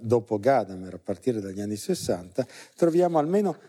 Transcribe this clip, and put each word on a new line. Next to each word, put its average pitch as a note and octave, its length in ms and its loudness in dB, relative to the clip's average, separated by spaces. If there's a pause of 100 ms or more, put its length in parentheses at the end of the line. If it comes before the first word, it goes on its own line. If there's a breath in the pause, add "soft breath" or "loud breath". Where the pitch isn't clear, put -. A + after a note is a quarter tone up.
dopo A2+ 380 0
Gadamer, F#2+ 560 0
a E2+ 40 -16
partire A2 400 -4
dagli G2 220 -8
anni G#2 140 -4
sessanta, G#2 720 -4 (280 loud breath)
troviamo E3+ 440 4
almeno F3+ 360 2 (140)